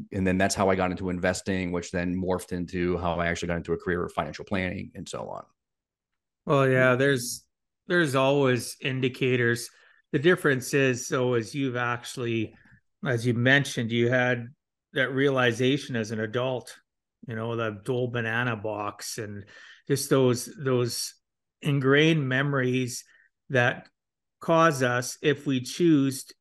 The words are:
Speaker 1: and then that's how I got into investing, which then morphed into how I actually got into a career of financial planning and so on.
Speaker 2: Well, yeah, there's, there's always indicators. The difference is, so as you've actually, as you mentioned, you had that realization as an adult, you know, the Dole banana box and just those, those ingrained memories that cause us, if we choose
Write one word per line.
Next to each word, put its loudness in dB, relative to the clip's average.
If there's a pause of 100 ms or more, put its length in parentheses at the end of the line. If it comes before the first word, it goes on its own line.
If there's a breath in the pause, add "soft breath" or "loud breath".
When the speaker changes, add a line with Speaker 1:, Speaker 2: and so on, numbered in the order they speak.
(140)
Speaker 1:
and 0
then 2
that's 2
how 4
I 4
got 0
into -6
investing, -2
which -6
then -2
morphed -4
into -2
how -2
I -2
actually -4
got -2
into -4
a 0
career -4
of -10
financial -6
planning -6
and -14
so -10
on. -12 (1040)
Speaker 2:
Well, 4
yeah, 4
there's, 0 (440)
there's 2
always 2
indicators. 0 (420 soft breath)
The 0
difference 2
is, 2
so 0
as -2
you've -4
actually, -4 (520 soft breath)
as -2
you 2
mentioned, 2
you 2
had 0 (460)
that -2
realization 2
as -4
an -6
adult, -4 (520)
you -8
know, -6
the -4
Dole -2
banana -2
box -8
and -10 (420 loud breath)
just -2
those, 2 (100)
those -2 (480)
ingrained 4
memories -2 (460 soft breath)
that 2 (520)
cause 4
us, 0
if 2
we 2
choose 2 (160)